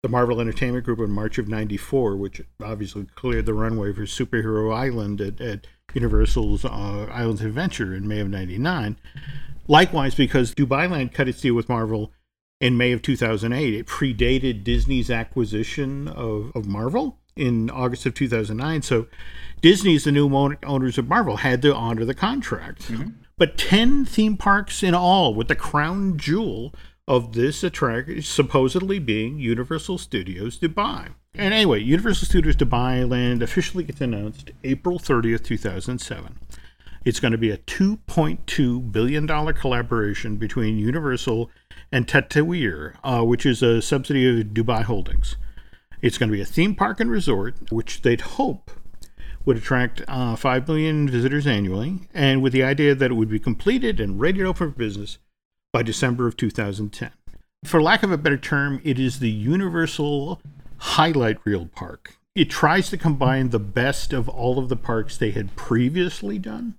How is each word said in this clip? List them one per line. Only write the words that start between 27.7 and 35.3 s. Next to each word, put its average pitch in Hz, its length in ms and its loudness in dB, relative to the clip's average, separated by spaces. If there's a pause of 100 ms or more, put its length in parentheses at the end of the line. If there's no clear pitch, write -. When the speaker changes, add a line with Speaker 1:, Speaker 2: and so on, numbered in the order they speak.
Speaker 1:
supposedly 151 760 2
being 117 400 -2
Universal 135 640 -4
Studios 95 580 -6
Dubai. 180 520 -4 (260)
And 202 180 0
anyway, 185 260 4
Universal 170 500 2
Studios 156 260 6
Dubai 127 520 2
Land 123 360 2
officially 180 400 -2
gets 147 180 -8
announced 107 480 -6 (140)
April 135 340 -2
thirtieth, 117 460 2